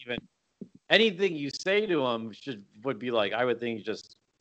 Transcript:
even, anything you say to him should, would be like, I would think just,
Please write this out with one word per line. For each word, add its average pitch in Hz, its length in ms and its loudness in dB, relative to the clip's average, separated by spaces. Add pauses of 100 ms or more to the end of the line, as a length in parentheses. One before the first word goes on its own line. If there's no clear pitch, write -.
even, 120 140 -6 (720)
anything 190 460 4
you 143 140 -4
say 202 360 0
to 156 200 2
him 113 260 -2
should, 104 320 -12 (180)
would 127 160 -4
be 123 120 -6
like, 104 220 2
I 117 120 0
would 120 160 0
think 113 240 -4
just, - 320 -8 (240)